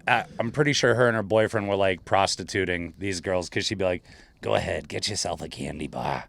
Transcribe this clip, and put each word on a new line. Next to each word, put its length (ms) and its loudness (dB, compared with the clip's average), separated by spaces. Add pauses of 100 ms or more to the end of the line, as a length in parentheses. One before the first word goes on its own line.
uh, 180 2 (140)
I'm 120 0
pretty 220 2
sure 220 4
her 140 4
and 80 2
her 60 0
boyfriend 460 2
were, 80 0
like, 280 2
prostituting 920 0
these 220 -6
girls 280 -2
cause 180 -2
she'd 120 -2
be 60 -2
like, 180 0 (400)
Go 120 0
ahead, 340 -2
get 200 -6
yourself 320 -4
a 80 -8
candy 400 -8
bar. 400 -6